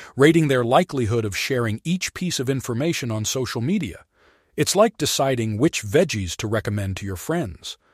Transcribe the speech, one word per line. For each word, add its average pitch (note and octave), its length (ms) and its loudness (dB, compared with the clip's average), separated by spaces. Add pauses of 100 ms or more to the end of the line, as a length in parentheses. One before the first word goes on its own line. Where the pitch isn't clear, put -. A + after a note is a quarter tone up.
(160)
rating D#3 320 6
their B2+ 160 2
likelihood A#2+ 640 2
of G2+ 100 -6
sharing A#2 480 -2
each F3+ 300 -2
piece F3 260 -4
of C3+ 120 -2
information C3+ 580 -2
on G#2+ 160 -2
social A#2+ 360 -2
media. D3 440 -2 (500)
It's - 200 0
like G#3 200 4
deciding B2 640 0
which A#2+ 240 2
veggies G#2+ 540 0
to - 120 -6
recommend G#2 500 -2
to G2+ 80 -10
your F#2+ 100 -6
friends. C#3+ 640 -6 (140)